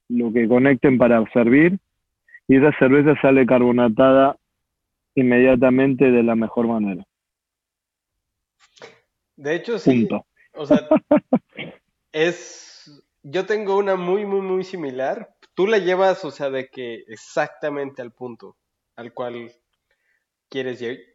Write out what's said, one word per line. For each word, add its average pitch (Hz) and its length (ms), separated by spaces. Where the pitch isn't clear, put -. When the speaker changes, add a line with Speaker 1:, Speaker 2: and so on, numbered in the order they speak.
Speaker 1:
lo 120 240
que 117 160
conecten 127 500
para 117 340
servir, 143 460
y 135 80
esa 143 220
cerveza 143 440
sale 135 240
carbonatada 123 880
inmediatamente 131 960
de 120 120
la 117 120
mejor 113 320
manera. 104 380
Speaker 2:
De 147 180
hecho, 196 240
sí. 127 280
Speaker 1:
Punto. 101 200
Speaker 2:
O - 120
sea, 285 140
Speaker 1:
<laughs> - 1300
Speaker 2:
es, - 920
yo 170 240
tengo 202 320
una 196 180
muy, 185 300
muy, 196 140
muy 185 220
similar. 156 680
Tú 180 120
la 220 120
llevas, 180 460
o 147 60
sea, 139 200
de 131 180
que 120 400
exactamente 143 960
al 120 100
punto 113 440
al 120 180
cual 120 360
quieres 127 320
lle-, 123 180